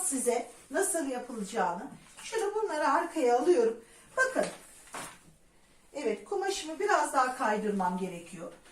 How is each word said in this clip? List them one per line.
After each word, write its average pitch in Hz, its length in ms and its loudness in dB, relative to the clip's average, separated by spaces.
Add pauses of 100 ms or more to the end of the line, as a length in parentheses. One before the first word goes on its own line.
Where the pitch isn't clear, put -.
size 240 460 0 (200)
nasıl 320 360 0
yapılacağını. 220 800 -4 (360)
Şöyle 427 320 -2
bunları 330 320 0
arkaya 269 520 4
alıyorum. 240 420 4 (360)
Bakın. 523 280 2 (1500)
Evet, 269 320 -2
kumaşımı 370 540 -4
biraz 339 340 4
daha 254 240 2
kaydırmam 196 600 0
gerekiyor. 175 540 -8 (200)